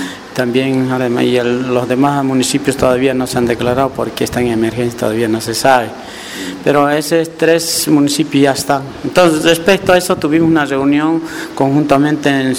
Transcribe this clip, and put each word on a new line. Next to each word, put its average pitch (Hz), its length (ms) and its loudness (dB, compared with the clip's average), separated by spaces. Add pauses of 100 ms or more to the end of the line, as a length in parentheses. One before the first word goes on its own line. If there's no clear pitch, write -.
(360)
También, 131 560 0
además, 127 320 0
y 123 140 2
el, 123 360 0
los 123 140 0
demás 139 360 2
municipios 131 540 0
todavía 127 380 2
no 127 100 -2
se 127 140 -4
han 120 80 2
declarado 123 420 0
porque 117 360 -6
están 123 200 -2
en 117 80 0
emergencia, 113 460 -2
todavía 113 280 -2
no 110 140 -2
se 113 140 -6
sabe. 123 320 2 (760)
Pero 143 260 2
esos 160 460 -2
tres 165 520 0
municipios 143 560 2
ya 139 80 4
están. 135 320 -2 (200)
Entonces, 160 400 2
respecto 170 500 2
a 180 40 6
eso, 180 200 0
tuvimos 160 300 2
una 160 180 2
reunión 147 580 0 (320)
conjuntamente 143 760 2
en, 131 300 0